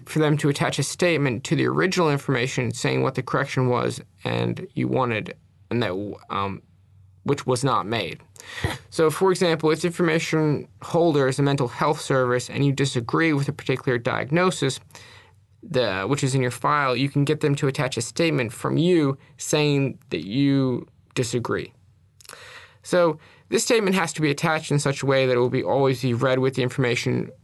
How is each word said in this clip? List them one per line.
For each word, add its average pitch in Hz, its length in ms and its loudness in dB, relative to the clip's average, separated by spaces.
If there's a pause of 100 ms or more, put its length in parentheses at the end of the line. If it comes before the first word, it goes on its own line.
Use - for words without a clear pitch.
for - 140 -4
them 151 180 4
to 147 140 2
attach 143 280 0
a 143 40 2
statement 143 640 0
to 160 120 0
the 131 80 2
original 160 460 2
information 131 640 -2
saying 131 280 -2
what 131 120 -2
the 135 80 -4
correction 135 480 -2
was 120 320 -2 (220)
and 117 500 -4
you 127 140 -2
wanted, 123 460 -2 (360)
and 120 120 -2
that, 98 100 -2 (360)
um, 98 320 -4 (640)
which 143 220 -4
was 127 180 0
not 110 220 0
made. 101 340 -6 (680)
So, 160 180 4
for 190 220 2
example, 160 400 2
if 156 100 2
the 180 60 0
information 160 800 0 (140)
holder 160 440 4
is 131 120 0
a 143 40 4
mental 139 260 2
health 151 300 0
service 127 520 0
and 127 160 0
you 143 40 4
disagree 139 600 0
with 143 160 -2
a 151 60 -2
particular 131 420 -2
diagnosis, 135 840 0 (840)
the, 110 400 0
which 139 200 -2
is 131 120 0
in 135 80 2
your 123 80 0
file, 143 440 0
you 139 140 0
can 143 160 0
get 151 160 0
them 143 140 2
to 143 120 -2
attach 135 300 -2
a 113 60 -2
statement 147 500 -2
from 131 240 -2
you 151 400 2 (220)
saying 143 600 0 (120)
that 80 160 -6
you 135 600 0 (280)
disagree. 117 580 -2 (1120)
So 170 360 2 (300)
this 202 160 0
statement 208 320 2
has 170 160 0
to - 80 -8
be 156 100 2
attached 160 400 -2
in 147 80 2
such 139 240 -2
a 139 40 -4
way 135 180 4
that 127 80 2
it 123 60 2
will 123 100 4
be 123 160 -2
always 131 380 2
be 127 100 0
read 131 280 2
with 135 160 0
the 131 60 0
information 123 680 0 (120)